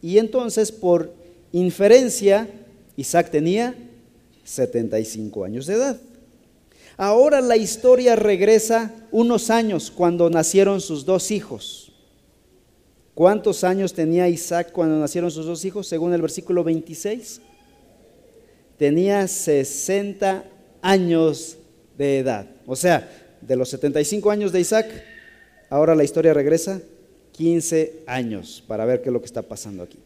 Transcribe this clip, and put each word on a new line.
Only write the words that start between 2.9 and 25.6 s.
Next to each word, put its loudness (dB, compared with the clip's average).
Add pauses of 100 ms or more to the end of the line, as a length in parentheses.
Isaac 0
tenía -2 (720)
setenta -4
y -4
cinco -10
años -10
de -6
edad. -2 (960)
Ahora 4
la 2
historia 4
regresa 2 (180)
unos 2
años 0
cuando 2
nacieron 2
sus -8
dos -2
hijos. -10 (1200)
¿Cuántos 2
años -2
tenía 0
Isaac -4
cuando 0
nacieron -4
sus -10
dos -8
hijos? -8
Según -2
el 0
versículo -2
veintiséis, -6 (1400)
tenía 0
sesenta -4 (380)
años 2 (400)
de 0
edad. -4 (220)
O -6
sea, 0 (320)
de -2
los -2
setenta -4
y 2
cinco -2
años -2
de 0
Isaac, 0 (840)